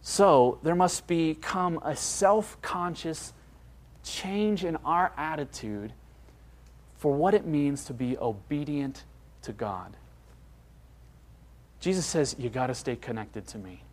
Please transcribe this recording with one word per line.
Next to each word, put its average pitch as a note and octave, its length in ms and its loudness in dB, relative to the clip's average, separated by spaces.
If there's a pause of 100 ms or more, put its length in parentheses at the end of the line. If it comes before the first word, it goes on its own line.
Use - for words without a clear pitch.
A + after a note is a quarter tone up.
So, C#3+ 600 6
there E3 140 2
must F3+ 320 2
become E3+ 760 0
a D3 120 -2
self-conscious F3+ 1400 0 (680)
change G3+ 600 0
in E3 140 0
our E3+ 400 2
attitude B2+ 760 -6 (1040)
for C#3+ 160 2
what E3+ 200 4
it G3+ 120 4
means C#3+ 400 0
to C3 80 -10
be B2+ 240 -2
obedient C#3+ 880 -4 (380)
to A#2 120 -12
God. G2+ 420 -8 (1800)
Jesus F#3 260 0
says, D3 320 0
"You B2 120 -4
gotta B2+ 260 -2
stay A#2+ 200 -6
connected A2 520 -8
to - 100 -14
me. F#2 360 -14